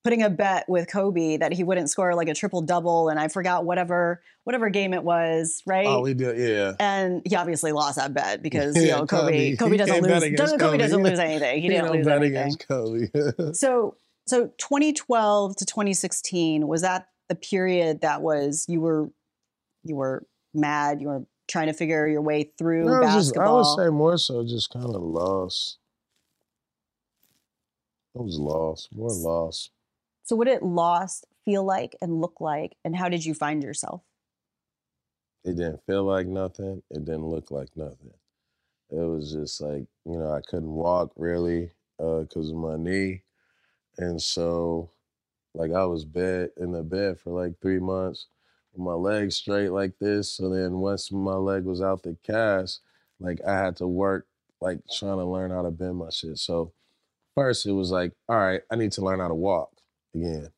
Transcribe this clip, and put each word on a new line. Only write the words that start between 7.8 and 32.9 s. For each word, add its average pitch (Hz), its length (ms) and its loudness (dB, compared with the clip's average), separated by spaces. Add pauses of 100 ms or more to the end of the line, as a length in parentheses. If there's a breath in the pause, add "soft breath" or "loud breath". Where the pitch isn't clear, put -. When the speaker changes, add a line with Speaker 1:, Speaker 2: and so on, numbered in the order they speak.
Speaker 1:
that 139 180 -2
bet 101 280 -2
because, 151 400 2
Speaker 2:
<laughs> - 20 6
Speaker 1:
you 156 60 6
Speaker 2:
Yeah, - 0 -
Speaker 1:
know, 151 160 2
Kobe, 151 460 2
Speaker 2:
Kobe. 123 60 0
Speaker 1:
Kobe - 180 4
Speaker 2:
He - 20 4
Speaker 1:
doesn't 170 220 4
Speaker 2:
can't - 60 4
bet 170 160 6
Speaker 1:
lose, - 20 4
Speaker 2:
against 294 320 2
Speaker 1:
doesn't, - 40 2
Kobe 151 180 4
Speaker 2:
Kobe. - 0 -
Speaker 1:
doesn't 196 240 4
Speaker 2:
<laughs> - 0 -
Speaker 1:
lose 185 160 4
anything. 156 440 2
He 175 60 2
Speaker 2:
He - 20 4
Speaker 1:
didn't 165 180 4
Speaker 2:
don't - 20 0
Speaker 1:
lose 160 160 2
Speaker 2:
bet 147 160 6
Speaker 1:
anything. 143 360 0
Speaker 2:
against - 80 -16
Kobe. 113 480 -2
<laughs> 147 380 0
Speaker 1:
So, 247 440 2 (320)
so 240 300 2
twenty 285 360 2
twelve 208 600 2
to 190 100 -4
twenty 202 280 0
sixteen, 160 760 0
was 160 140 0
that 185 260 -2 (200)
the 180 80 -2
period 180 680 0
that 151 200 0
was, 147 460 0
you 170 120 0
were, 156 300 0 (760)
you 156 120 -6
were 131 300 -4 (280)
mad, 147 460 2
you 143 80 -6
were 139 180 -4 (220)
trying 160 200 0
to 156 60 -2
figure 156 340 0
your 151 140 0
way 151 360 0
through 165 380 4
Speaker 2:
No, 254 40 6
I - 20 8
was - 120 6
just, 160 220 4
I 202 140 6
would 240 160 8
Speaker 1:
basketball? - 0 -
Speaker 2:
say 175 240 4
more 156 280 4
so 120 260 -2
just 117 280 -4
kinda 123 260 -4
lost. 90 800 -2 (2500)
I 123 60 -10
was 87 160 -4
lost, 80 540 -2
more 110 200 -6
Speaker 1:
S- - 20 -4
Speaker 2:
lost. 82 560 -4 (540)
Speaker 1:
So 226 120 -2
what 233 100 2
did 262 160 2
lost 175 640 0 (180)
feel 196 200 2
like 190 380 -2
and 165 180 -2
look 170 200 -6
like, 156 440 -4
and 170 120 -4